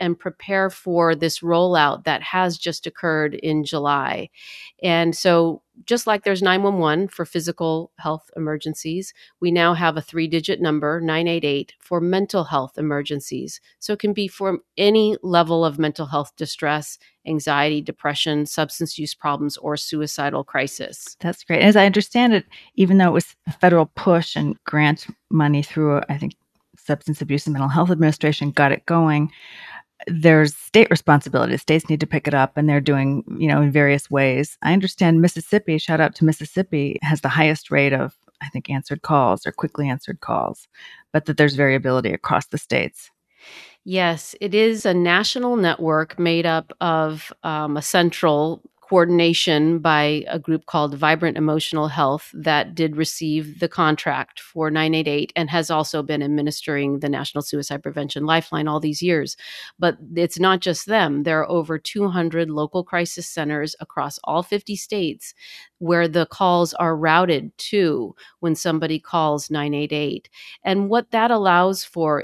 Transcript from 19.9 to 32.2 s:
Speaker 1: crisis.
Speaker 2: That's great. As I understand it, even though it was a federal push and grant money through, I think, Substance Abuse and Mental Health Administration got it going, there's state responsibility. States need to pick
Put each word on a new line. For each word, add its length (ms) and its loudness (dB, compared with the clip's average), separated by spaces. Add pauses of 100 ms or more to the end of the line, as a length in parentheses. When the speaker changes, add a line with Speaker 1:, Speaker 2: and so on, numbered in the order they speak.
Speaker 1:
crisis. 760 -8
Speaker 2:
That's 240 -6
great. 180 2
As 140 10
I 100 10
understand 480 2
it, 100 0 (300)
even 240 6
though 100 6
it 60 2
was 200 0 (120)
a 60 -8
federal 340 4
push 500 0
and 280 -4
grant 420 0 (240)
money 320 2
through, 460 0
I 100 -4
think, 160 -8 (420)
Substance 460 -6
Abuse 240 -2
and 80 -2
Mental 140 -2
Health 220 2
Administration 600 2
got 220 2
it 140 -4
going, 440 2 (760)
there's 480 6
state 340 4
responsibility. 640 2
States 320 0
need 120 0
to 80 -2
pick 180 -2